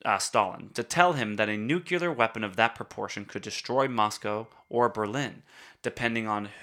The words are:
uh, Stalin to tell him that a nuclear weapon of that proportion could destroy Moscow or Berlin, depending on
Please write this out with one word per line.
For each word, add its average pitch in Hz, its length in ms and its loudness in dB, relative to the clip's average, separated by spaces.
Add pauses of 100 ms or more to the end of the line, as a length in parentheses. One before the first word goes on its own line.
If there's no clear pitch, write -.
uh, 101 140 4
Stalin 101 560 0
to 117 80 -2
tell 175 300 4
him 107 240 -2
that 104 120 2
a 107 80 0
nuclear 170 540 0
weapon 117 320 2
of 95 140 -4
that 113 180 4
proportion 104 500 -8
could - 180 -8
destroy 127 440 0
Moscow 107 640 0 (200)
or 120 200 4
Berlin, 110 540 -4 (400)
depending 117 440 -2
on 104 220 -2 (140)